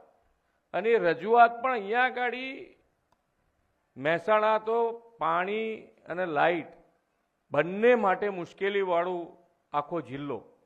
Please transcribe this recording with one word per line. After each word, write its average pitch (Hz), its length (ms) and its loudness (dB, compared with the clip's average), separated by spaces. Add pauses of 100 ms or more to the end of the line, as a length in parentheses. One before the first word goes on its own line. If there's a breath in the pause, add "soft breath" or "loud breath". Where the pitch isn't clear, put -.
(720)
અને 202 180 -2
એ 226 80 4
રજૂઆત 226 640 4
પણ 262 100 -2
અહીંયા 226 300 -2
આગળ 240 320 -2 (1600)
મહેસાણા 214 600 2
તો 226 340 0
પાણી 208 880 -4 (280)
અને 175 180 -4
લાઇટ 156 400 0 (840)
બંને 190 440 2
માટે 202 340 0
મુશ્કેલીવાળું 180 1080 -4 (360)
આખો 147 280 -4
જિલ્લો. 131 440 -8 (220)